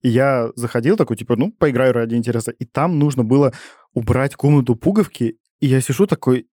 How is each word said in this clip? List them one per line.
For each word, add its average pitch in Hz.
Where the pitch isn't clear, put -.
и 127
я 127
заходил 120
такой, 123
типа, 117
«Ну, 143
поиграю 131
ради 117
интереса». 117
и -
там 160
нужно 143
было 131
убрать 127
комнату 139
Пуговки, 165
и 147
я 131
сижу 190
такой 127